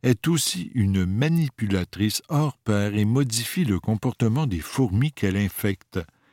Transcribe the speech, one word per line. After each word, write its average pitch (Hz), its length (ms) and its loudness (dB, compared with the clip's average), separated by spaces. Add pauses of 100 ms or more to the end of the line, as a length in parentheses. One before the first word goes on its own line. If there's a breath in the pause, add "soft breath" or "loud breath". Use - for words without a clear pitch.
est 123 260 2
aussi 170 460 -2
une 98 320 2
manipulatrice 107 1200 0
hors 147 300 0
pair 104 380 0
et 104 100 2
modifie 120 600 0
le 98 140 2
comportement 117 680 -2
des 90 140 -2
fourmis 127 500 0
qu'elle 98 260 -2
infecte. 101 640 -2 (340 soft breath)